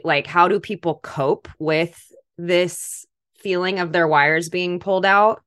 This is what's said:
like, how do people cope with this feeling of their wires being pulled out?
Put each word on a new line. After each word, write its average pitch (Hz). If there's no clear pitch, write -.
like, 147
how 175
do 196
people 170
cope 143
with 160
this 175
feeling 185
of 170
their 170
wires 156
being 180
pulled 190
out? 202